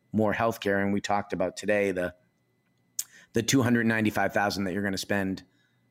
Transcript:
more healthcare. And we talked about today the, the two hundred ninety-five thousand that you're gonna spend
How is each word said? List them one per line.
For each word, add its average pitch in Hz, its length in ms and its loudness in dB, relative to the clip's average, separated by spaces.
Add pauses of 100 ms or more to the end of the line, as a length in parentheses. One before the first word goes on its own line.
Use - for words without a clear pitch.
(120)
more 107 200 2
healthcare. 101 500 0
And 101 100 0
we 101 80 0
talked 101 320 -4
about 90 240 -4
today 101 360 0
the, 90 220 -4 (1200)
the 117 100 0
two 131 200 4
hundred 117 240 4
ninety-five 107 480 0
thousand 101 300 0
that 90 100 -2
you're 101 80 -2
gonna 95 160 -2
spend 95 460 -2 (460)